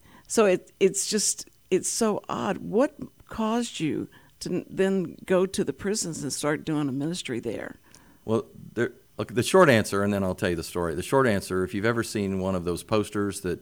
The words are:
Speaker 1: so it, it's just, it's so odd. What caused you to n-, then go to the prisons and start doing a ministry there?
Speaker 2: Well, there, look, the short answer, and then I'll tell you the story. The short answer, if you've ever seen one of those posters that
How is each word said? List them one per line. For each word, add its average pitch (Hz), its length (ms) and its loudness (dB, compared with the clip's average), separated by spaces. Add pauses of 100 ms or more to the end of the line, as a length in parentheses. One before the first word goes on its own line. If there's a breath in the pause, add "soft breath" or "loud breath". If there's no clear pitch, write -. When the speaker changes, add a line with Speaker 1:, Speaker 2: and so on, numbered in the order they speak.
(280 loud breath)
Speaker 1:
so 220 200 4
it, 185 320 2
it's 190 280 2
just, - 400 -2 (220)
it's - 180 0
so 214 420 0
odd. 214 280 -2
What 214 380 0 (340)
caused 233 500 -4
you 117 300 -2 (300 soft breath)
to - 100 -10
n-, - 180 -4
then 190 480 0 (100)
go 185 200 4
to 190 180 -2
the 202 100 0
prisons 180 500 -4
and 135 100 -4
start 147 320 -2
doing 151 240 0
a - 20 -2
ministry 139 480 -4
there? - 400 -8 (460 soft breath)
Speaker 2:
Well, 113 220 0 (260)
there, 117 200 0 (260)
look, 110 160 -6
the 117 80 4
short 180 260 8
answer, 101 340 4
and 101 80 2
then 98 120 0
I'll 92 100 0
tell 92 160 -2
you 87 60 2
the 82 80 -4
story. 85 320 -2
The 87 80 -4
short 135 240 2
answer, 92 360 0
if 90 120 -4
you've 101 100 -2
ever 117 160 2
seen 98 380 -2
one 95 160 0
of 87 100 -4
those 87 180 -2
posters 101 580 -2
that 87 200 -4